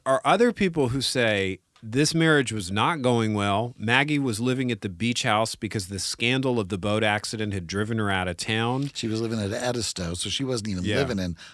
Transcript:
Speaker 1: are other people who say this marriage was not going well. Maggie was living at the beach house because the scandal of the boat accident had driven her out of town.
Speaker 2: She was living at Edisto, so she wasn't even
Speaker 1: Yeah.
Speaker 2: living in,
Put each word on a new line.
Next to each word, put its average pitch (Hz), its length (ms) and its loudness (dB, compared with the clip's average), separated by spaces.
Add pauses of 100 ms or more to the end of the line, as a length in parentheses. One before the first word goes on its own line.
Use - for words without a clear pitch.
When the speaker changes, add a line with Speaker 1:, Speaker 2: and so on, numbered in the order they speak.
Speaker 1:
are 131 200 4
other 208 260 6
people 165 380 2
who 135 100 -2
say 104 580 0 (240)
this 127 320 0
marriage 151 380 4
was 95 200 -4
not 135 300 0
going 117 320 4
well. 104 440 0
Maggie 135 400 2
was 117 220 0
living 127 320 0
at 107 80 -4
the 104 80 -6
beach 110 360 -2
house 110 300 2
because 107 340 -6
the 98 100 -8
scandal 127 600 0
of 98 100 -2
the 98 100 -4
boat 104 260 0
accident 107 480 -2
had 92 140 -4
driven 107 320 -2
her 104 120 0
out 95 180 0
of 87 100 -4
town. 120 560 -2
Speaker 2:
She - 140 -6
was 110 120 -2
living 113 200 -4
at 98 120 -2
Edisto, 117 640 -4
so 95 160 -6
she 135 120 -4
wasn't 117 280 -4
even 92 140 -4
Speaker 1:
Yeah. 104 120 0
Speaker 2:
living 127 220 0
in, 90 180 -4 (180)